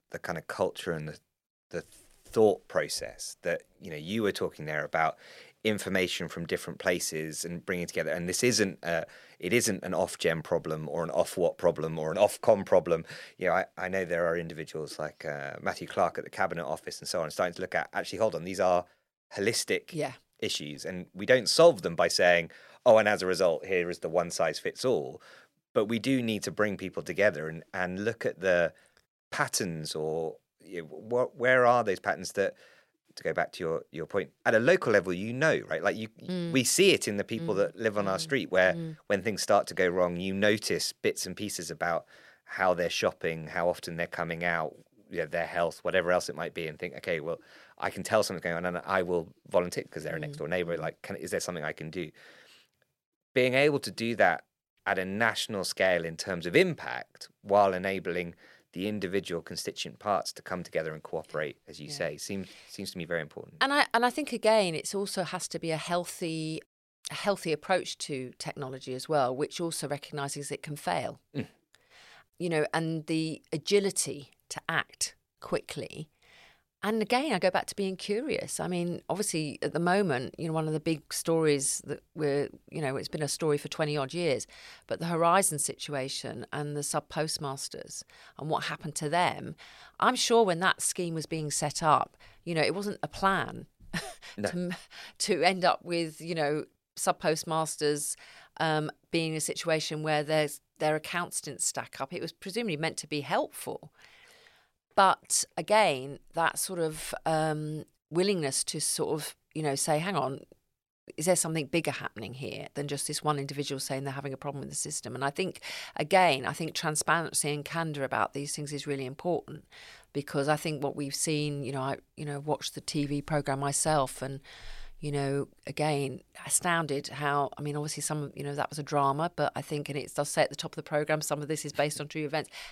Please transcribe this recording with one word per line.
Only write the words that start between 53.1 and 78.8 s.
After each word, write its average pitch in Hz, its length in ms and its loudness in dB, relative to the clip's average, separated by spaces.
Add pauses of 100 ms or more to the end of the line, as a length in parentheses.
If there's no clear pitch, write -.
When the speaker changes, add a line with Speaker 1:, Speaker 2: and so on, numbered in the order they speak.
Speaker 1:
Being 127 200 4
able 143 260 4
to 104 120 -6
do 117 240 -4
that 92 300 6 (400)
at 95 120 2
a 92 80 0
national 107 580 0
scale 90 420 2
in 82 100 -6
terms 87 300 -4
of 87 100 0
impact 139 720 0 (140)
while 98 320 4
enabling 90 640 -2 (380)
the 92 140 -2
individual 95 540 -2
constituent - 560 -8
parts - 340 -2
to - 120 -18
come 90 200 -6
together 80 300 -4
and 78 80 -12
cooperate, 78 560 -6 (100)
as 73 120 -16
you 73 80 -12
Speaker 2:
Yeah. 78 60 -10
Speaker 1:
say, 76 240 -4
seems, 98 300 -8 (200)
seems - 240 -12
to 92 80 -12
me 82 60 -6
very 82 160 -2
important. - 400 -12
Speaker 2:
And 277 120 2
I, 294 200 2
and 233 120 2
I 254 60 2
think, 294 200 -6
again, 214 440 4
it's - 180 -6
also 196 300 -4
has 175 260 -6
to 170 100 -8
be 165 120 -4
a 156 60 0
healthy, 160 840 -4 (480)
a 147 60 -8
healthy 196 360 0
approach - 480 0
to 131 380 -6
technology 131 560 -8
as 127 160 -8
well, 131 260 4
which 143 240 -4
also 165 280 -2
recognises 143 640 -6
it - 100 -6
can 147 140 -8
fail. 131 440 -2 (160)
Speaker 1:
Mm. 131 120 -4 (920)
Speaker 2:
You 175 120 -2
know, 156 240 4
and 160 340 -2
the 160 340 -2 (100)
agility 165 800 0 (180)
to - 200 -10
act - 460 -2 (240)
quickly. - 720 -6 (720)
And 220 200 0
again, 247 320 2
I 180 60 0
go 185 120 4
back - 140 0
to - 100 -10
being 190 220 -2
curious. - 600 -4
I 165 120 -2
mean, 175 400 -2